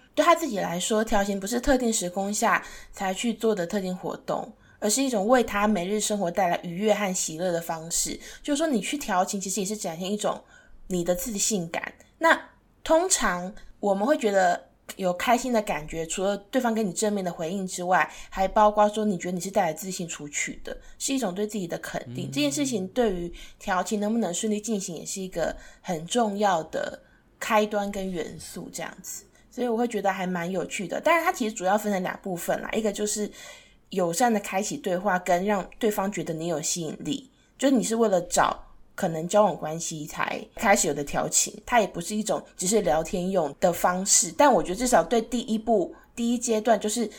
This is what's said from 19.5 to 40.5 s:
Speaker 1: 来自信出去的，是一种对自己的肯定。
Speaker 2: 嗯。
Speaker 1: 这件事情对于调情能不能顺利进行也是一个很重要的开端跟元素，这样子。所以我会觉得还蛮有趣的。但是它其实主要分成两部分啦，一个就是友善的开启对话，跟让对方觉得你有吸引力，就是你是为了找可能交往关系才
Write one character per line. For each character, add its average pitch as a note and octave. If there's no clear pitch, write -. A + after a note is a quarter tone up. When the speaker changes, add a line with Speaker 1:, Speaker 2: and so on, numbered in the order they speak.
Speaker 1:
来 D#3+
自 F#3+
信 F3+
出 D3
去 -
的， -
是 -
一 C4+
种 G#3
对 G#3
自 G#3+
己 F3+
的 E3
肯 -
定。 C3+
Speaker 2:
嗯。 C3+
Speaker 1:
这 -
件 C#4+
事 D4
情 A3
对 A#3
于 F3
调 F#3
情 G3+
能 G#3
不 A#3
能 F3+
顺 A3
利 G#3
进 G#3+
行 F#3
也 -
是 -
一 F#3
个 E3+
很 E3
重 G#3
要 F#3+
的 -
开 G#3+
端 G#3
跟 F#3+
元 -
素， -
这 D#3+
样 -
子。 -
所 A#3+
以 B3
我 A#3
会 A#3+
觉 G#3+
得 G3
还 F#3+
蛮 F3+
有 F#3
趣 F#3
的。 -
但 E4
是 E4
它 F#4
其 A3
实 G#3+
主 F3+
要 F#3+
分 G#3+
成 F#3
两 -
部 F#3+
分 -
啦， -
一 A3
个 G#3+
就 G#3
是 G#3
友 F3
善 A#3+
的 G#3
开 G3
启 F3
对 F#3
话， F#3
跟 F3+
让 G3+
对 A3+
方 G3+
觉 G#3
得 -
你 D#3+
有 D#3+
吸 E3+
引 D3+
力， -
就 B3+
是 C#4+
你 A3
是 A3
为 A3+
了 F#3
找 -
可 F#3
能 E3
交 G#3
往 F3+
关 D#3+
系 D#3+
才 -